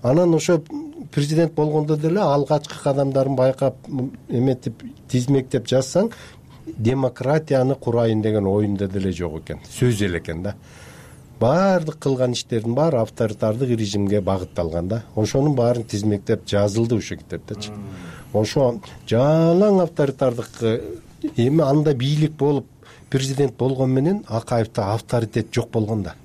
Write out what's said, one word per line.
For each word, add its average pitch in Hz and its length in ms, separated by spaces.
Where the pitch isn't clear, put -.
Анан 165 320
ошо 160 280
президент 156 420
болгондо 151 420
деле 160 240
алгачкы 147 640
кадамдарын 135 540
байкап, 131 400
м, 131 220
эметип, 127 540
тизмектеп 131 600
жазсаң, 170 420
демократияны 131 1080
курайын 113 480
деген 107 240
оюнда 101 420
деле 95 240
жок 80 300
экен. - 180
Сөз 120 320
эле 87 160
экен 82 240
да. 101 120
Баардык 165 580
кылган 127 340
иштердин 117 420
баары 147 240
авторитардык 113 800
режимге 101 420
багытталган 87 680
да. 110 140
Ошонун 135 380
баарын 120 300
тизмектеп 104 600
жазылды 104 480
ушул 90 240
китептечи. - 520
Ошо 117 480
жалаң 165 720
авторитардык, 135 680
э, 113 180
эми 139 260
анда 147 320
бийлик 147 380
болуп, 143 340
президент 135 460
болгон 131 340
менен 151 380
Акаевде 113 540
авторитет 110 680
жок - 180
болгон 107 320
да. 85 120